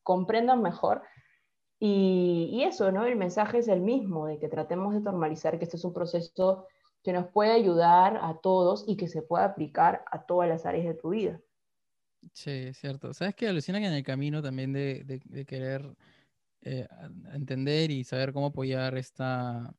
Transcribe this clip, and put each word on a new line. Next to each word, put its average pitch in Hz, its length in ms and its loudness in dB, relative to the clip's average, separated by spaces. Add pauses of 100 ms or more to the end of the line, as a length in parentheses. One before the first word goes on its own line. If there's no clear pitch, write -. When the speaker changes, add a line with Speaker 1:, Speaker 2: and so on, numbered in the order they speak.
Speaker 1:
comprendan 220 580 2
mejor. - 400 0 (800)
Y, 185 720 4
y 247 120 0
eso, 233 280 0
¿no? 202 140 0
El 247 100 0
mensaje 208 420 0
es 233 100 0
el 185 140 4
mismo, 196 440 0
de 151 140 -6
que 156 80 -4
tratemos 175 460 -4
de 208 60 0
normalizar 165 580 -2
que 170 80 -6
este 170 120 -8
es 170 60 -8
un 175 100 -4
proceso 175 720 -2 (380)
que 185 80 -2
nos 180 160 -2
puede 214 240 4
ayudar 180 680 6
a 160 180 -4
todos 185 480 4
y 196 80 0
que 175 120 -4
se 160 140 -6
puede 170 220 0
aplicar 170 680 2
a - 160 -8
todas 175 220 2
las 165 180 -2
áreas 175 200 -2
de 165 80 -2
tu 160 160 -6
vida. 190 300 -2 (920)
Speaker 2:
Sí, - 160 -12
es 131 280 -8
cierto. 139 360 -8
¿Sabes 190 200 -4
qué? 226 140 -4
Alucina 180 320 -2
que 208 60 -2
en 175 80 0
el 139 80 -2
camino 147 400 -4
también 131 300 -4
de, 139 320 -4
de, 135 200 -10
de 139 220 -12
querer, 135 500 -8 (680)
eh, 131 280 -8
a-, - 460 -16
entender 143 540 -2
y 131 140 -4
saber 131 280 -4
cómo 143 160 -2
apoyar 131 500 -4
esta 123 800 -6